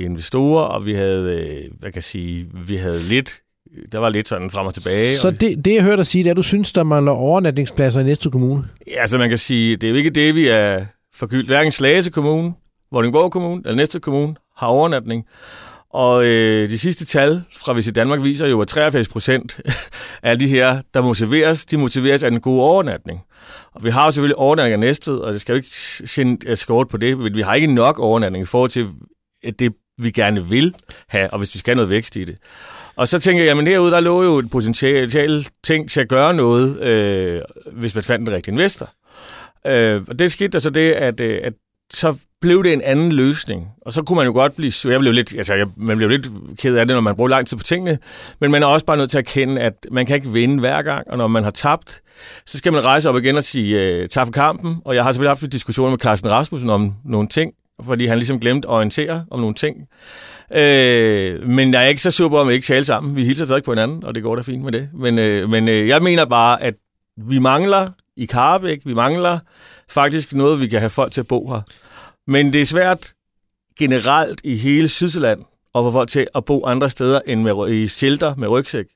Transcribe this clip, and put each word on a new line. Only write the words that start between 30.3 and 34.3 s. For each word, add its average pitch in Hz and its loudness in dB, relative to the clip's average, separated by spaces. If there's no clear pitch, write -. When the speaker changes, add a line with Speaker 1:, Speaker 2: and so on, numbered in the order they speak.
Speaker 1:
vil 135 2
have, 95 -2
og 110 -8
hvis 101 -8
vi - -8
skal - -4
have 123 2
noget 110 0
vækst 110 -2
i 95 -8
det. 85 -12
Og 160 0
så 175 4
tænker 175 4
jeg, 160 6
jamen, 147 4
herude, 180 4
der 170 4
lå 175 2
jo 170 4